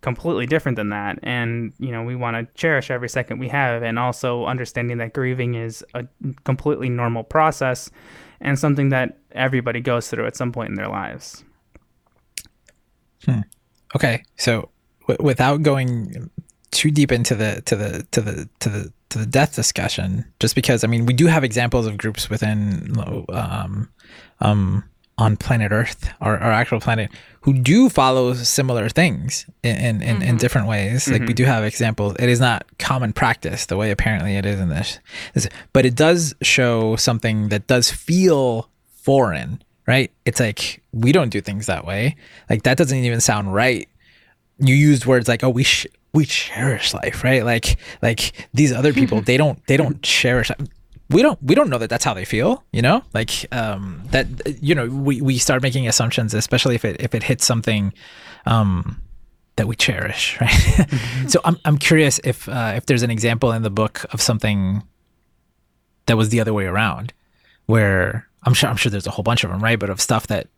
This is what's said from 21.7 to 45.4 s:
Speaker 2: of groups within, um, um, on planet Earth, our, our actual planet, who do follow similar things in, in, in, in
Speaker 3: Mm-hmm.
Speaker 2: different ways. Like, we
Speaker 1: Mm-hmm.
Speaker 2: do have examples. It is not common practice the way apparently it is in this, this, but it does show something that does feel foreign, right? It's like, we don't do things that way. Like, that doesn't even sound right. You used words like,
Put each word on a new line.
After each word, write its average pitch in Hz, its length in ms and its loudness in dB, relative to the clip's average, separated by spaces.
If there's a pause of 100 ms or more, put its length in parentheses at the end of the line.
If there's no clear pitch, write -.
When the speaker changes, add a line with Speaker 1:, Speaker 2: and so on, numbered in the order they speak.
Speaker 2:
of 104 120 -6
groups - 320 -6
within, 104 640 -2 (340)
um, 98 640 -6 (500)
um, 104 440 2 (340)
on 107 180 4
planet 110 340 0
Earth, - 380 -2 (140)
our, 107 160 0
our 117 120 0
actual 113 300 2
planet, 110 300 0 (320)
who 139 100 4
do 147 380 6
follow 131 420 2
similar 120 560 0
things 120 560 0 (180)
in, 117 140 0
in, 113 260 0
in, - 0 -
in 110 200 0
Speaker 3:
Mm-hmm. 120 160 2
Speaker 2:
different 107 280 2
ways. 107 420 -2
Like, 120 120 2
we 120 80 -2
Speaker 1:
Mm-hmm. 117 60 0
Speaker 2:
do 123 100 2
have 120 200 2
examples. 110 540 -2
It 123 120 2
is 120 100 2
not 120 240 2 (140)
common 123 340 -2
practice - 540 -2
the 92 100 -4
way 107 140 0
apparently 98 460 0
it 98 100 -2
is 101 120 -2
in 92 120 -2
this, 82 280 -4 (360)
this, 113 120 -2 (280)
but 131 100 6
it 123 100 2
does 160 460 2
show 113 560 2
something 110 540 0
that 107 160 -2
does 123 240 2
feel 143 800 0 (320)
foreign, 110 600 0 (240)
right? 127 240 2 (140)
It's - 160 -2
like, - 420 -4 (100)
we 120 200 2
don't 156 160 4
do 101 140 -4
things 104 240 -6
that - 200 -4
way. 104 300 -2 (320)
Like, 110 140 0
that 131 160 2
doesn't 139 180 2
even 120 240 0
sound 104 320 0
right. 113 340 2 (720)
You 131 160 6
used 147 300 6
words 123 240 2
like, 117 160 0